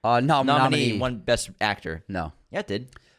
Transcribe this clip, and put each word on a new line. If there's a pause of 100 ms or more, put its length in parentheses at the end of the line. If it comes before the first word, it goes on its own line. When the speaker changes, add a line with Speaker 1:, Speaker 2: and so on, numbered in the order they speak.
Speaker 1:
Uh,
nom-,
Speaker 2:
Nominee,
Speaker 1:
nominee.
Speaker 2:
won
Best (100)
Actor.
Speaker 1:
No. (160)
Speaker 2:
Yeah,
it
did. (300)